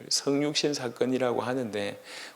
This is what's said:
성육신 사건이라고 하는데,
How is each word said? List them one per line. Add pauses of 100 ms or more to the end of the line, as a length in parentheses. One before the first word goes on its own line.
성육신
사건이라고
하는데, (360)